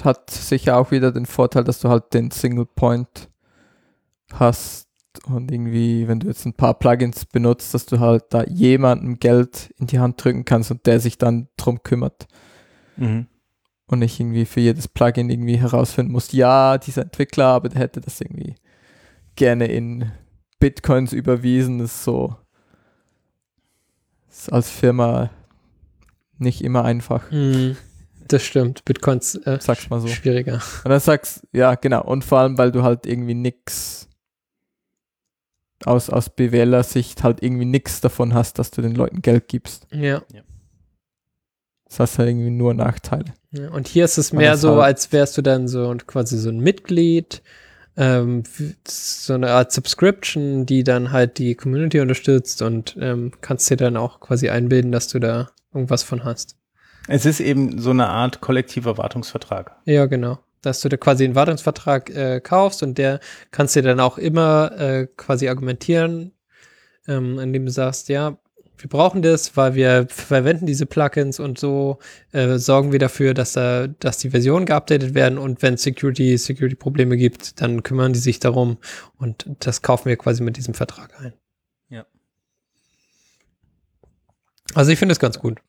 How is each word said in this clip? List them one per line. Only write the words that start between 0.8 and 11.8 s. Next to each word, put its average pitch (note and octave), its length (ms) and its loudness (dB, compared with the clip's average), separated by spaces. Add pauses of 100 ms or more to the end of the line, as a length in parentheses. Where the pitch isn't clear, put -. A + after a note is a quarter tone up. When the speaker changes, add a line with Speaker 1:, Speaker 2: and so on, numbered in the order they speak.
Speaker 1:
wieder B2+ 200 2
den B2 140 -6
Vorteil, B2 380 0
dass B2 160 -2
du B2 100 0
halt A#2+ 240 2
den A#2 180 0
Single A#2+ 340 -2
Point - 640 -2 (1040)
hast - 540 0 (400)
und B2+ 240 -6
irgendwie, A#2 560 0
wenn A2+ 120 0
du - 80 -4
jetzt - 180 -8
ein A#2+ 100 -6
paar A#2+ 180 2
Plugins B2 520 0
benutzt, A#2+ 500 0
dass B2 100 -4
du A#2+ 140 0
halt A#2 320 4
da A#2 140 2
jemandem B2+ 760 2
Geld B2 580 2
in C3+ 80 -6
die B2+ 140 0
Hand B2 240 -2
drücken B2 200 0
kannst A2+ 280 0
und A#2+ 160 -2
der A#2 120 4
sich A#2 200 -4
dann A#2 360 0
drum - 280 -4